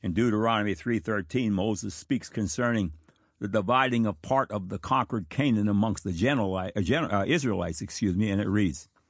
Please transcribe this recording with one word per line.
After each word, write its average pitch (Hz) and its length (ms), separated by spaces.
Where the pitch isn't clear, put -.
In 95 120
Deuteronomy 107 600
three 117 240
thirteen, 107 540
Moses 107 400
speaks - 360
concerning 110 640
the 107 80
dividing 117 580
apart 123 460
of 98 180
the 101 80
conquered 120 520
Canaan 113 380
amongst 104 360
the 98 80
Geneli-, 95 640
uh, 107 60
Gen-, 123 300
uh, 98 160
Israelites, 104 540
excuse - 340
me, 104 140
and 98 100
it 101 80
reads, 95 400